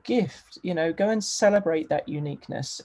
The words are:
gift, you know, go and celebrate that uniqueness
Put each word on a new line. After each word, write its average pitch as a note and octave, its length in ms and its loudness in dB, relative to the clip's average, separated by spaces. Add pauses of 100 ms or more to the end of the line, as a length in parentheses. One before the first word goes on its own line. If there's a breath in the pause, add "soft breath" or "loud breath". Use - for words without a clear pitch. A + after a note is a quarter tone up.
gift, - 580 -2
you F3+ 120 -2
know, E3 180 2
go G3 180 2
and G#3+ 140 0
celebrate G3 640 2
that - 200 -2
uniqueness D3 760 -8